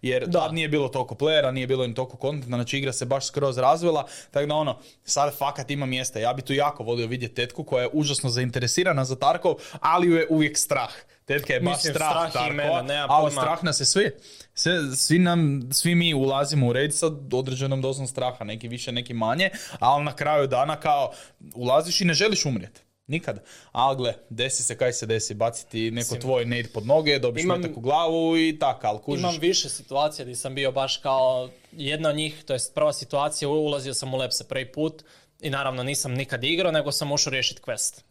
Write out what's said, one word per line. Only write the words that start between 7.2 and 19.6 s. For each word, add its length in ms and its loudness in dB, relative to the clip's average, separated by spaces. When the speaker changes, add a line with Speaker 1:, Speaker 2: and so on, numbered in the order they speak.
Speaker 1:
tetku 300 -4
koja 180 0
je 100 0
užasno 380 0
zainteresirana 760 0
za 120 -4
Tarkov, 380 2
ali 260 4
ju 100 6
je 120 2
uvijek 300 2
strah. 320 -2
Tetka 300 -2
je 60 2
baš 160 0
Speaker 2:
Mislim, 180 -2
Speaker 1:
strah 160 0
Speaker 2:
strah 200 0
i 20 -12
Speaker 1:
Tarkova, 200 0
Speaker 2:
mene, 180 -2
nema 140 -2
Speaker 1:
ali 160 8
Speaker 2:
pojma. 180 0
Speaker 1:
strah 220 0
nas 160 0
je 60 -4
svi. 240 2
Sve, 180 0
svi 220 4
nam, 540 2
svi 220 2
mi 200 4
ulazimo 540 2
u 40 2
raid 220 0
sa 120 0
određenom 500 -2
dozom 240 -4
straha, 380 -6
neki 240 -10
više, 240 -8
neki 220 -6
manje, 360 2